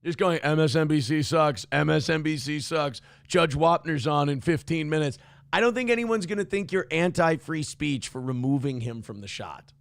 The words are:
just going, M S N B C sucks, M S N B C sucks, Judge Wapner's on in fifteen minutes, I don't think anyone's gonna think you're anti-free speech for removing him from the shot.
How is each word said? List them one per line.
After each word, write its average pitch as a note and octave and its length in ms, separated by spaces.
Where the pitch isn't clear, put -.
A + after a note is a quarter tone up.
just E3 140
going, F3 220
M D3+ 200
S D3+ 160
N D#3 120
B D3+ 140
C D3 200
sucks, D3+ 500
M D3+ 180
S D#3 200
N D#3+ 120
B D#3 160
C C#3+ 220
sucks, C#3+ 420
Judge E3+ 280
Wapner's D#3+ 520
on D3 220
in C#3+ 120
fifteen D#3+ 480
minutes, D3+ 280
I F3 80
don't A#3 140
think B3 160
anyone's A3+ 360
gonna G3+ 180
think G3 280
you're F#3 200
anti-free E3 720
speech C#3+ 460
for C3 100
removing C3 640
him A2+ 200
from G#2+ 200
the G2+ 60
shot. D#2+ 540